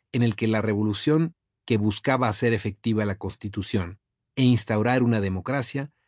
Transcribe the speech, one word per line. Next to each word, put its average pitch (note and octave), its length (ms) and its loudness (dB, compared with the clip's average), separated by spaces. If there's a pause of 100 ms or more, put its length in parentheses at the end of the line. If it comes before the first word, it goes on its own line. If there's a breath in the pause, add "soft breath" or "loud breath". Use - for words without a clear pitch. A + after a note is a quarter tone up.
(100)
en B2 120 0
el A#2 140 2
que A2+ 120 -2
la A2 140 2
revolución A2 720 0 (300)
que A#2 120 2
buscaba A#2 520 0
hacer A2+ 260 0
efectiva G#2+ 500 -2
la G2 140 -4
Constitución G2 800 -6 (340)
e C3+ 80 0
instaurar A#2+ 600 2
una A#2 180 2
democracia B2+ 720 -4 (160)